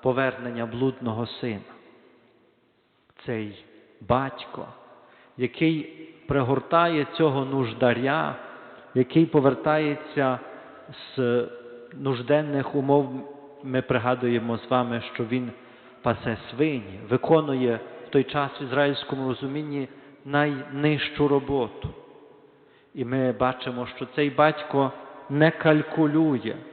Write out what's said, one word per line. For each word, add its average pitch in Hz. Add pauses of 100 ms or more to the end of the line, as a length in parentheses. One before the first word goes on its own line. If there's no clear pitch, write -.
«Повернення 120
блудного 120
сина». 110 (1700)
Цей 107 (360)
батько, 127 (720)
який 156 (440)
пригортає 147 (100)
цього 139
нуждаря, 131 (580)
який 143
повертається 143 (760)
з 120 (440)
нужденних 139
умов, 135 (260)
ми 131
пригадуємо 120
з -
вами, 120 (120)
що 120
він 120 (520)
пасе 117 (140)
свині, 117
виконує 127 (260)
в -
той 135
час 139 (100)
в -
ізраїльському 135
розумінні 139 (360)
найнижчу 143
роботу. 135 (1040)
І 131
ми 127
бачимо, 123 (100)
що 131
цей 147
батько 139 (380)
не 151
калькулює 151 (160)